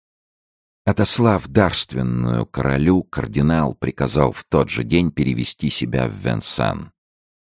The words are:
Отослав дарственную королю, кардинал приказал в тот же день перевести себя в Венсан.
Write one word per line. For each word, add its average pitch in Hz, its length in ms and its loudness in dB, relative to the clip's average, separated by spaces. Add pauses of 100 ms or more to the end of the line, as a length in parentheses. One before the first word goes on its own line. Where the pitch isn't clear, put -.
(840)
Отослав 107 640 2
дарственную 62 960 0
королю, 71 560 2
кардинал 71 720 0
приказал 65 580 0
в - 120 -14
тот 71 260 0
же 60 140 -6
день 82 280 2
перевести 65 600 -4
себя 60 360 -2
в 52 60 -8
Венсан. 52 800 -4 (540)